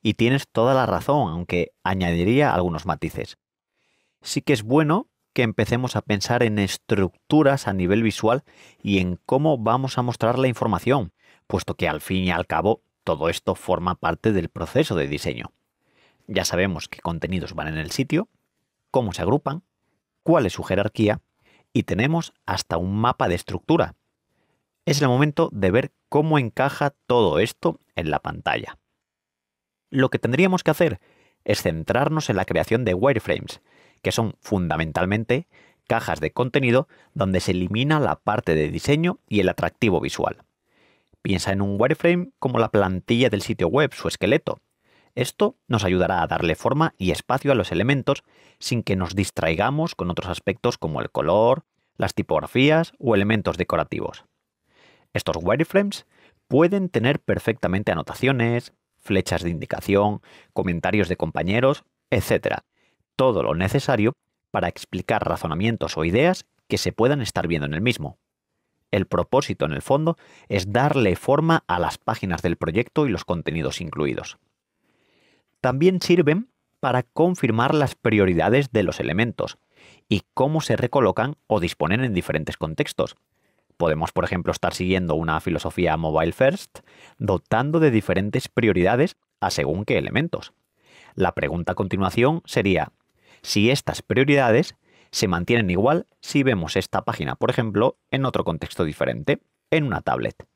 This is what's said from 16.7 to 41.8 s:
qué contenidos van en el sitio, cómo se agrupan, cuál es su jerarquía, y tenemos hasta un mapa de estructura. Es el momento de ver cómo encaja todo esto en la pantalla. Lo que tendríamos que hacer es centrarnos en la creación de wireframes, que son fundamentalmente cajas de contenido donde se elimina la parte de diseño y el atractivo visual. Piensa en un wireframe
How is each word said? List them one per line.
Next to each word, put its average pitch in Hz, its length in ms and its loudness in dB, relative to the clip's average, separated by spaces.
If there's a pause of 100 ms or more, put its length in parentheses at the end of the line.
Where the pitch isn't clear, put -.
qué - 120 -18
contenidos 85 540 -6
van 76 140 -6
en 78 100 -6
el 76 120 -6
sitio, - 380 -2 (600)
cómo 117 220 0
se 82 100 -6
agrupan, 143 400 0 (600)
cuál 156 240 4
es 87 60 0
su - 100 -8
jerarquía, 104 580 0 (520)
y 110 100 0
tenemos 143 500 -2 (140)
hasta 90 320 -4
un 95 180 -4
mapa 120 320 0
de 87 60 2
estructura. 101 600 -2 (920)
Es 147 160 0
el 139 60 4
momento 147 440 2
de 95 180 2
ver 117 220 2 (160)
cómo 151 300 2
encaja 139 560 -2 (120)
todo 101 320 4
esto - 420 -2 (160)
en 82 140 -2
la 73 100 0
pantalla. 80 580 -6 (1120)
Lo 131 180 2
que - 100 -2
tendríamos 175 460 2
que 160 60 2
hacer 156 300 0 (440)
es - 160 0
centrarnos 120 680 -2
en 107 60 2
la 92 100 0
creación 101 400 0
de 92 80 2
wireframes, 107 680 -2 (420)
que - 100 -2
son 113 280 -2
fundamentalmente 90 1080 -2 (380)
cajas 95 340 -2
de 78 120 -2
contenido 127 560 0 (260)
donde 95 260 0
se - 100 -4
elimina 107 500 0
la 87 160 0
parte 104 380 -2
de 76 160 0
diseño 156 480 0 (100)
y 101 120 0
el 92 80 2
atractivo 87 520 0
visual. - 440 -6 (800)
Piensa 98 300 -2
en 98 80 -2
un 101 180 -2
wireframe 170 600 0